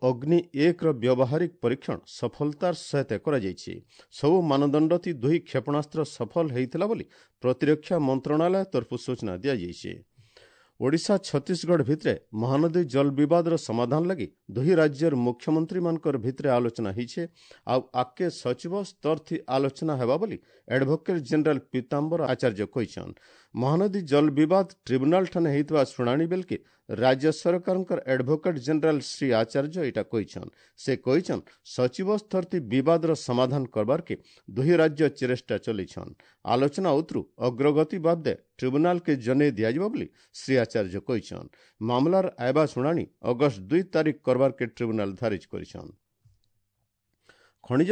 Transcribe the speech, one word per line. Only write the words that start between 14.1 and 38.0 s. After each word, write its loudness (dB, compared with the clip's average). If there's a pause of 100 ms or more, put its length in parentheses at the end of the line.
ଦୁଇ 2
ରାଜ୍ୟର 2
ମୁଖ୍ୟମନ୍ତ୍ରୀମାନଙ୍କର 0
ଭିତରେ -4
ଆଲୋଚନା 0
ହେଇଛେ, -6 (440)
ଆଉ 0 (120)
ଆଗକେ -4
ସଚିବ -6 (100)
ସ୍ତର -4
ଥି -8 (120)
ଆଲୋଚନା -2
ହେବା 0
ବୋଲି -4 (300)
ଆଡଭୋକେଟ 0
ଜେନେରାଲ 0
ପୀତାମ୍ବର -2
ଆଚାର୍ଯ୍ୟ -2
କହିଛନ୍। -6 (420)
ମହାନଦୀ 0
ଜଳ 4
ବିବାଦ 2 (120)
ଟ୍ରିବ୍ୟୁନାଲ 2
ଠାନେ 0
ହେଇଥିବା 2
ଶୁଣାଣି 0
ବେଲକେ -4 (320)
ରାଜ୍ୟ 2
ସରକାରଙ୍କର -2
ଆଡଭୋକେଟ 0
ଜେନେରାଲ 0
ଶ୍ରୀ -6
ଆଚାର୍ଯ୍ୟ 0
ଏଇଟା -2
କହିଛନ୍। -6 (300)
ସେ -2
କହିଛନ୍, 0 (200)
ସଚିବ -4
ସ୍ତର -4
ଥି -4
ବିବାଦର 2
ସମାଧାନ 0
କରବାରକେ -2 (320)
ଦୁଇ 2
ରାଜ୍ୟ 4
ଚେଷ୍ଟା -4
ଚଲେଇଛନ୍। -8 (340)
ଆଲୋଚନା 2
ଉତ୍ତରୁ 0 (180)
ଅଗ୍ରଗତି 2
ବାବଦେ 0 (220)